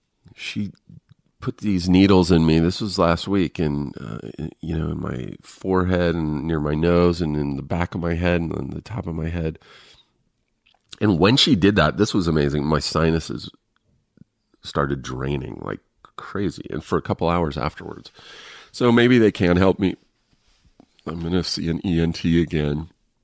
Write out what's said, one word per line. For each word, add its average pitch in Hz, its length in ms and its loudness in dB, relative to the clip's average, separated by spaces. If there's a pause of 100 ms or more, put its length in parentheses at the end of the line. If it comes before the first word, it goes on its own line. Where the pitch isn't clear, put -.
(360)
she - 360 -8 (680)
put - 200 -8
these 92 280 0
needles 92 440 6
in 82 160 6
me. 80 100 4
This 85 240 0
was 101 160 -6
last 85 300 0
week, 95 320 0
and, 73 420 -2
uh, 58 460 -10 (140)
you 80 140 -6
know, 80 140 -2
in 78 100 -6
my 64 440 -8
forehead 90 720 0
and 76 300 -4
near 80 140 -2
my 73 140 -2
nose 87 480 2
and 76 160 -2
in 71 180 -2
the 67 60 -6
back 85 320 -4
of 85 80 -6
my 85 140 -2
head 87 260 0
and 78 120 -4
on 71 160 -8
the - 120 -10
top 113 240 -10
of 85 80 -8
my 80 160 -6
head. 80 300 -6 (1400)
And 101 200 2
when 107 180 4
she 139 180 2
did 98 200 4
that, 76 220 2
this 107 180 0
was 90 120 0
amazing. 73 380 0
My 76 140 0
sinuses 82 720 -2 (1200)
started 69 320 -4
draining 64 600 -6
like 50 180 -10 (360)
crazy, - 540 -6
and 78 140 -8
for 87 140 -2
a - 40 -4
couple 92 260 -2
hours 82 300 0
afterwards. - 540 -10 (600)
So 123 200 2
maybe 120 260 6
they 107 140 6
can 87 260 2
help 95 220 4
me. 92 160 0 (1080)
I'm 82 160 -8
gonna 85 220 0
see 82 260 -6
an 80 160 -4
E 82 140 0
N 82 140 0
T 85 280 2
again. 76 480 -2 (340)